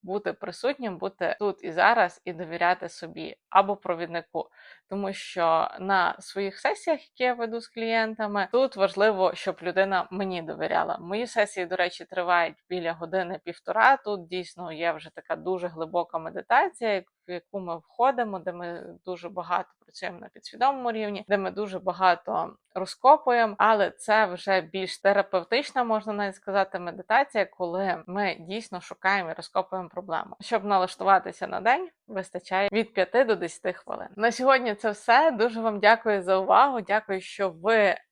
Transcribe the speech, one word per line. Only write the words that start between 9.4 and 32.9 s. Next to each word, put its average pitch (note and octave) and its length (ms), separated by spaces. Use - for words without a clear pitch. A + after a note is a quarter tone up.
людина F#3 480
мені F#3 320
довіряла. E3 560
Мої G3 280
сесії, G3+ 400
до F3+ 100
речі, F3+ 280
тривають F3 520
біля E3+ 240
години-півтора. F3+ 1040
Тут G3 320
дійсно F3 440
є D#3+ 200
вже D#3 220
така D#3+ 220
дуже F3 320
глибока E3 500
медитація, G#3+ 840
в - 20
яку F3+ 300
ми F3 160
входимо, A#3 640
де F3 140
ми F3 320
дуже F3 240
багато F3+ 400
працюємо - 380
на - 100
підсвідомому B3 640
рівні, G#3 360
де G3+ 100
ми F#3+ 120
дуже F#3+ 280
багато E3+ 800
розкопуємо, A#3+ 840
але G#3 320
це G#3+ 360
вже F#3 340
більш F#3 380
терапевтична, G3+ 840
можна G#3+ 280
навіть G3+ 240
сказати, F#3+ 420
медитація, F#3+ 680
коли F3 600
ми F#3+ 340
дійсно F#3 400
шукаємо F#3+ 500
і - 20
розкопуємо F#3 560
проблему. - 520
Щоб G#3 240
налаштуватися F#3+ 840
на F#3 140
день, C#4 280
вистачає F#3+ 680
від A3 220